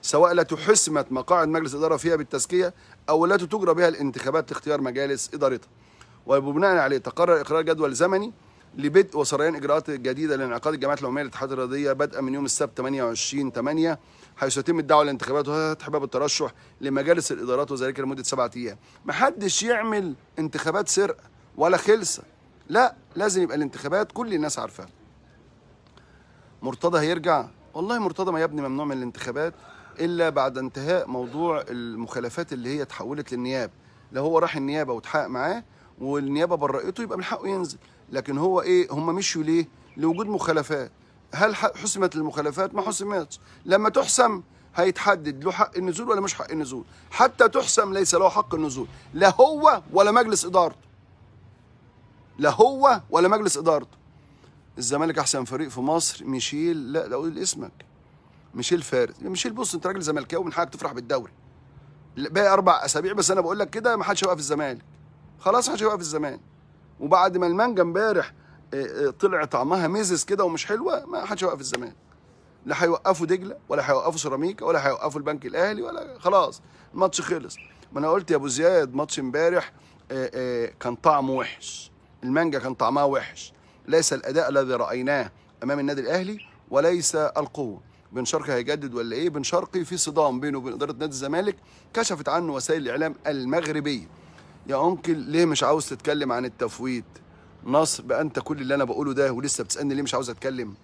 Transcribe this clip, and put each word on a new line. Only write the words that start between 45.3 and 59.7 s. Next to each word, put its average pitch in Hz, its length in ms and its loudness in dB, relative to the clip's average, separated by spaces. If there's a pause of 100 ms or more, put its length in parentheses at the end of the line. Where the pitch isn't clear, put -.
له 185 80 0
حق 190 240 2
النزول 185 320 -4
ولا 208 120 2
مش 196 140 -4
حق - 160 -10
النزول. 135 340 -6 (260)
حتى 240 380 6
تحسم 220 440 6
ليس 190 220 2
له 185 140 8
حق 208 260 2
النزول، 139 320 -2 (280)
لا 180 260 6
هو 294 420 8 (100)
ولا 202 180 8
مجلس 220 340 4
ادارته، 175 320 2 (1600)
لا 285 120 4
هو 262 500 6 (100)
ولا 175 180 6
مجلس 208 280 2
ادارته. 156 400 0 (800)
الزمالك 143 400 0
احسن 139 260 -2
فريق 131 240 -6
في 127 120 -10
مصر، 160 440 0
ميشيل، 143 680 -4
لا، 160 140 -2
ده 123 100 -6
قول 160 220 -6
اسمك، 151 340 -6 (840)
ميشيل 165 280 -2
فارس. 123 400 0
ميشيل، 190 300 -6
بص، 214 220 -6